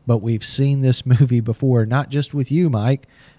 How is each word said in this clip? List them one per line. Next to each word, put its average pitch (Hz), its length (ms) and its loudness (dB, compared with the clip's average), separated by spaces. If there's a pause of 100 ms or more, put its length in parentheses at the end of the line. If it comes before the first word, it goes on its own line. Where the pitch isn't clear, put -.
but 120 120 0
we've 113 260 -6
seen 139 360 -2
this 131 260 0
<laughs> - 0 -
movie 123 340 4
before, 117 460 0
not 135 240 -2
just 139 240 -4
with 139 180 -4
you, 165 180 2
Mike, 120 360 -2 (320)